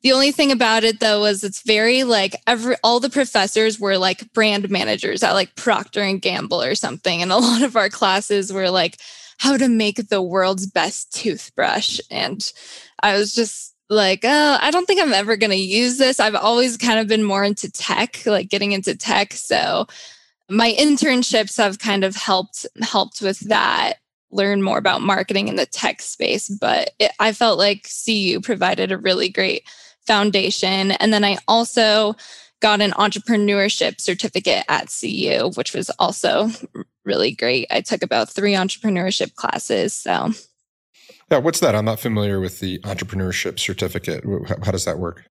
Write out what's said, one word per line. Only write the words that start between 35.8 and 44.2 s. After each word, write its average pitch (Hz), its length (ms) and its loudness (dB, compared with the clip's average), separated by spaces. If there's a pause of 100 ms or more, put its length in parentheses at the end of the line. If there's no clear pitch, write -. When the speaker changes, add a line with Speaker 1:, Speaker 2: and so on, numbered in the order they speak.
Speaker 1:
also - 500 0 (560)
really 101 260 0
great. 123 380 -2
I - 120 0
took - 200 -4
about - 260 0
three 202 260 -2
entrepreneurship 190 840 -2
classes. - 580 -2
So. - 380 -2 (1000)
Speaker 2:
Yeah, 151 80 4
what's 156 220 0
that? 123 160 4
I'm 107 100 0
not 110 140 -2
familiar 104 400 0
with 92 200 -4
the 92 200 -6
entrepreneurship 92 800 -4
certificate. 90 640 -6